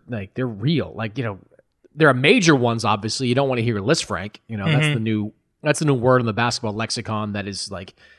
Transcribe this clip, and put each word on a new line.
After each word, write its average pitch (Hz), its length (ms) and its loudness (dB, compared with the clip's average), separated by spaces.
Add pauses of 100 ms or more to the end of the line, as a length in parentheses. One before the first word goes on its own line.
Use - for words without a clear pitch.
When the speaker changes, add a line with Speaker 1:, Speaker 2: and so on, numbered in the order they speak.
Speaker 1:
like, 104 280 -10
they're 127 120 -4
real. 110 480 -2
Like, 110 220 -8
you 131 60 -4
know, 101 160 -6 (560)
there 151 140 6
are 131 40 6
major 160 420 6
ones, 117 300 2
obviously. 107 420 0
You 120 80 2
don't 135 140 2
wanna 123 120 -2
hear 113 160 0
Lisfranc. 104 580 -2 (120)
You 220 100 -8
know, 196 80 -4
that's 156 200 2
Speaker 2:
Mm-hmm. 147 80 0
Speaker 1:
the 120 60 -2
new, 107 340 -2 (300)
that's 151 160 0
the 160 60 -2
new 143 100 4
word 127 240 4
in 120 60 -2
the 110 80 -2
basketball 113 400 -2
lexicon 107 600 -6
that 101 140 -6
is, 98 240 -10
like, 92 220 -12 (260)